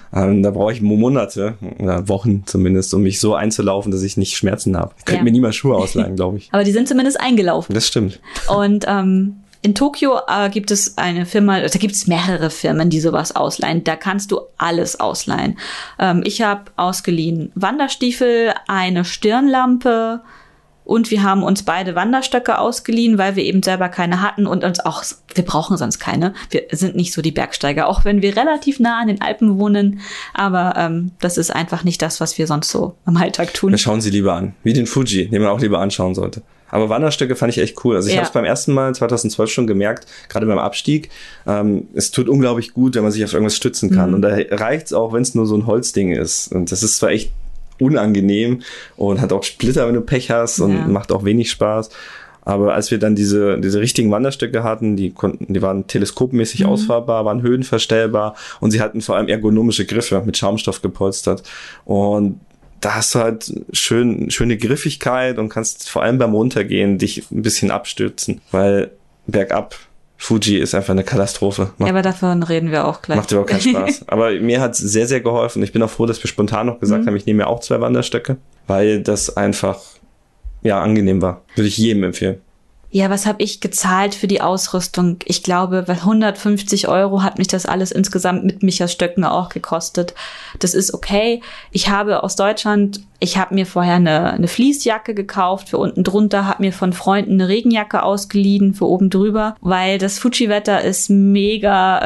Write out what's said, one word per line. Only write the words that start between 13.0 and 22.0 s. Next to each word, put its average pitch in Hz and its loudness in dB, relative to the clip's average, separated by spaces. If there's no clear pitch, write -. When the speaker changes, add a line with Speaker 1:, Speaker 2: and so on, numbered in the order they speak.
Speaker 2:
sowas 160 0
ausleihen. 160 -2
Da 160 -2
kannst 202 -4
du - -2
alles 170 -2
ausleihen. - -4
Ähm, 180 2
ich 202 -4
hab 202 -2
ausgeliehen 170 -2
Wanderstiefel, 240 0
eine 185 0
Stirnlampe 240 2
und 226 0
wir 208 2
haben 196 2
uns 196 0
beide 175 -2
Wanderstöcke 240 0